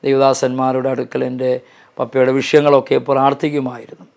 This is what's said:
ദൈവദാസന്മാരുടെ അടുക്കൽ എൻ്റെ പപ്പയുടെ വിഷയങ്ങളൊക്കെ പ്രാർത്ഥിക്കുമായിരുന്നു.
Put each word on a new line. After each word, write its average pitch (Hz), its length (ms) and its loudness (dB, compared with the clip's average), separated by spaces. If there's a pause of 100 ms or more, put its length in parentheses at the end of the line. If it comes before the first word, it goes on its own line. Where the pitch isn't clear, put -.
ദൈവദാസന്മാരുടെ 131 840 0
അടുക്കൽ 127 340 -6
എൻ്റെ 127 380 -4 (360)
പപ്പയുടെ 131 340 0
വിഷയങ്ങളൊക്കെ 139 680 2
പ്രാർത്ഥിക്കുമായിരുന്നു. 135 1080 -2 (120)